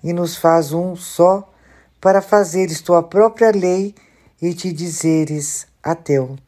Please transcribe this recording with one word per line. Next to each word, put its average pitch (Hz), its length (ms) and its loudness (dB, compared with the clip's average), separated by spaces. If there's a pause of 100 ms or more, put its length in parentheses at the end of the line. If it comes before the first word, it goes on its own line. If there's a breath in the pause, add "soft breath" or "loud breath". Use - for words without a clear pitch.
e 170 100 -6
nos 170 240 -4
faz 165 360 2
um 175 240 -4
só, 185 560 0 (480 soft breath)
para 190 220 2
fazeres 185 580 0
tua 175 220 2
própria 220 480 2
lei 196 440 0 (460 soft breath)
e 170 140 -2
te 175 180 -8
dizeres 156 920 -4 (160)
ateu. 139 540 -2 (120)